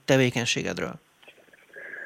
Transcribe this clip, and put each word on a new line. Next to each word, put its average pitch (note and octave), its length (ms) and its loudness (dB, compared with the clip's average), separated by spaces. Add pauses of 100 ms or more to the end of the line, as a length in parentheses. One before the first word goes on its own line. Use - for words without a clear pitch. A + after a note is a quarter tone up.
tevékenységedről? A#2+ 880 2 (1120)